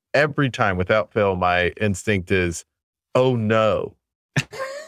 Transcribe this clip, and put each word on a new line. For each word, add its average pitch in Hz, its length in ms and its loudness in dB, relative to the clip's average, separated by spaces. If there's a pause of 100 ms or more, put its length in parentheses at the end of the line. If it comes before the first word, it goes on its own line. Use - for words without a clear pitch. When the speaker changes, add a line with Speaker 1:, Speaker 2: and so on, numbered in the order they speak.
(140)
Speaker 1:
every 143 360 0
time 104 280 0
without 101 360 0
fail, 101 220 2
my 90 320 2 (140)
instinct 101 500 -2
is, 90 320 0 (500)
"Oh 127 220 2
no. 110 600 0 (420)
Speaker 2:
<laughs> 139 60 -2 (440)